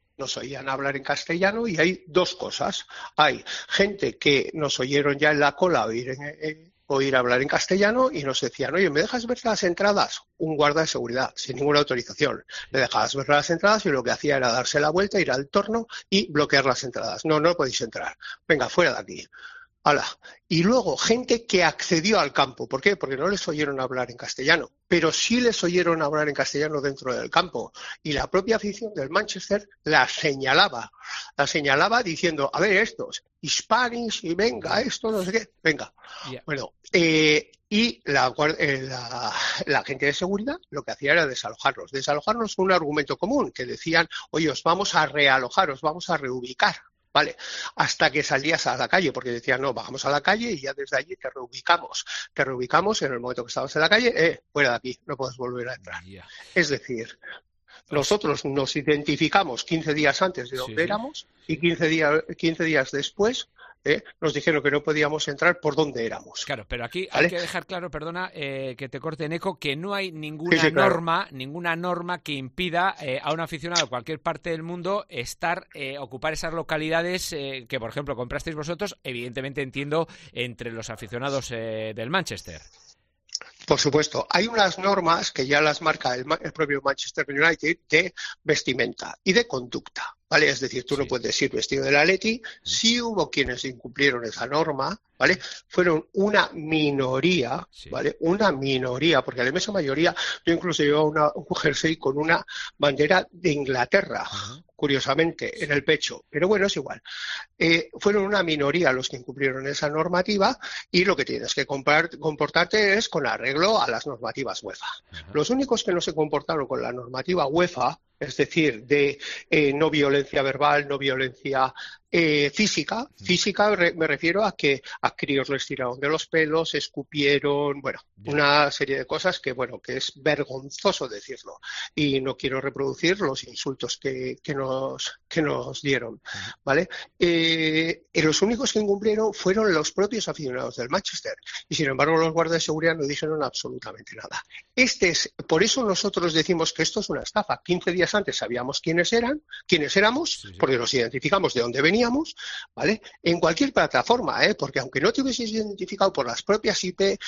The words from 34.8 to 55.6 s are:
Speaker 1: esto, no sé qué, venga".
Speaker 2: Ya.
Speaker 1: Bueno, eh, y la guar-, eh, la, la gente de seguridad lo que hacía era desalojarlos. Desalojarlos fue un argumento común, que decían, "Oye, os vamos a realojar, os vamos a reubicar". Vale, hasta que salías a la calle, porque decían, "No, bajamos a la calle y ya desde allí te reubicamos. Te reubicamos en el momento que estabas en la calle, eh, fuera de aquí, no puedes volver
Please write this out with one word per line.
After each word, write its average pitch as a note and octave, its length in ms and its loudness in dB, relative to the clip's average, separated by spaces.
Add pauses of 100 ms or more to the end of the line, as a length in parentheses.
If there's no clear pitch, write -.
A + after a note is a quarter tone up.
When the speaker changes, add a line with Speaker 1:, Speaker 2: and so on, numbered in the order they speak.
Speaker 1:
esto, A3+ 300 -4
no G#3+ 120 0
sé F3+ 100 -4
qué, A3 180 -2 (120)
venga". D3+ 300 0 (380)
Speaker 2:
Ya. B2+ 140 -12
Speaker 1:
Bueno, C3+ 280 -8 (200)
eh, D#3 580 4 (180)
y A3 380 0
la C3+ 220 2
guar-, D3+ 300 0
eh, C#3 240 0
la, B2 500 -6 (340)
la C3+ 180 2
gente C#3 220 -2
de C#3+ 80 2
seguridad G3+ 420 -2 (140)
lo C#3+ 120 -8
que A2+ 100 -10
hacía C#3+ 200 0
era E3 140 4
desalojarlos. A#2 640 -4
Desalojarlos D3+ 640 -2
fue F#3+ 100 0
un F#3+ 80 4
argumento D3+ 440 0
común, A#3+ 360 0
que B2+ 140 -8
decían, D#3+ 420 0 (220)
"Oye, D#3 200 2
os B2+ 120 -6
vamos F#3 320 2
a D#3 120 4
realojar, C#3 640 2
os C3 120 -8
vamos D#3+ 280 -4
a E3+ 60 2
reubicar". B2+ 600 -2 (340)
Vale, - 260 2 (400)
hasta D3+ 360 2
que C#3+ 100 0
salías C#3+ 440 0
a B2+ 100 0
la B2 100 -2
calle, F3 260 2
porque B2 180 -6
decían, B2 320 -2
"No, C3+ 100 0
bajamos A#2 320 -8
a C#3 60 0
la C#3+ 100 2
calle A3 320 0
y D#3 80 -6
ya C3+ 140 -6
desde C#3 240 -4
allí E3 180 -6
te C3 140 -8
reubicamos. C3 760 -4 (300)
Te D3 100 2
reubicamos C3+ 580 0
en C#3 100 -2
el B2 60 -4
momento B2 260 -6
que A#2+ 40 -18
estabas C3+ 260 -4
en D#3 80 2
la D#3+ 60 4
calle, A#3 260 4
eh, D#3+ 280 2 (100)
fuera C#3+ 180 4
de A#2+ 60 0
aquí, B2 300 -8
no C#3+ 100 -6
puedes B2+ 200 -6
volver B2 340 -6